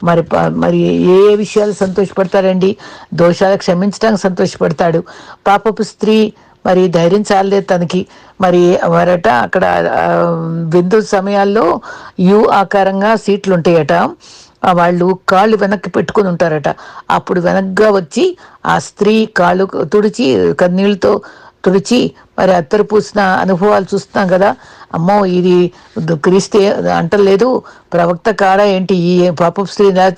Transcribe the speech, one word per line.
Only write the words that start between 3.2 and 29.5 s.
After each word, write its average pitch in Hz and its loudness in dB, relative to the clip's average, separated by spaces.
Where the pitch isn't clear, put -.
క్షమించడానికి 196 -2
సంతోషపడతాడు. 175 -2
పాపపు 202 0
స్త్రీ 214 0
మరి 185 2
ధైర్యం 175 0
చాలలేదు 196 0
తనకి. 185 -2
మరి 180 4
మరట 175 0
అక్కడ, - 0
ఆ, 170 0
విందు 185 2
సమయాల్లో 202 0
యు 196 4
ఆకారంగా 196 0
సీట్లు 196 -2
ఉంటాయట. 170 2
ఆ, 185 2
వాళ్ళు 175 0
కాళ్ళు 208 2
వెనక్కి 196 -4
పెట్టుకొని 196 -2
ఉంటారట. 160 -2
అప్పుడు 175 -2
వెనక్గా 190 0
వచ్చి 214 -2
ఆ 170 0
స్త్రీ 214 0
కాళ్ళు 180 0
తుడిచి, 208 0
కన్నీళ్ళతో 196 0
తుడిచి, 190 0
మరి 185 2
అత్తరు 180 0
పూసిన 208 -2
అనుభవాలు 190 0
చూస్తున్నాం 196 -4
కదా. 185 2
"అమ్మో, 190 0
ఇది 180 2
క్రీస్తే 196 2
అంటలేదు, 190 0
ప్రవక్త 175 -2
కాడా 196 2
ఏంటి, 190 0
ఈ 175 2
పాపపు 170 -2